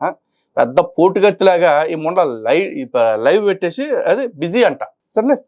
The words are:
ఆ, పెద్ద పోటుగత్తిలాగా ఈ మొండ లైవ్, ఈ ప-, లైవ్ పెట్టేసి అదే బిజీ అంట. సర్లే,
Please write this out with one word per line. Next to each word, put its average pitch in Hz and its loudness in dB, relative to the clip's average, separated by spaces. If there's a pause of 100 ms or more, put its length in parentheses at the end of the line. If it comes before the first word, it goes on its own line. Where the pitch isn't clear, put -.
ఆ, 254 -4 (440)
పెద్ద 127 2
పోటుగత్తిలాగా 180 2
ఈ 165 -4
మొండ 160 -2
లైవ్, 143 -2
ఈ 139 -8
ప-, 123 -6
లైవ్ 120 2
పెట్టేసి 202 -4
అదే 208 -2
బిజీ 175 -2
అంట. 160 0
సర్లే, - -2 (120)